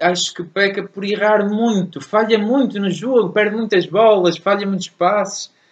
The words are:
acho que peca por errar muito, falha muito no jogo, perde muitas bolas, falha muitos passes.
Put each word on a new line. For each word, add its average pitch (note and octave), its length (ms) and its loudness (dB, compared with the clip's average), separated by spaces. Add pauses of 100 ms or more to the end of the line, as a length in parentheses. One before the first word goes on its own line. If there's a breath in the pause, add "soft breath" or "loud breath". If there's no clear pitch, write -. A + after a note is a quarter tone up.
acho F3 320 -2
que F3 100 -10
peca G3 380 -2
por - 220 -12
errar G3+ 440 2
muito, G#3 540 -2
falha A3 380 0
muito A3+ 400 0
no G3 100 -2
jogo, G3+ 440 0
perde G#3 240 0
muitas G#3+ 280 0
bolas, F#3+ 520 4
falha G3+ 280 -2
muitos F#3+ 240 -4
passes. G3 600 -2 (200)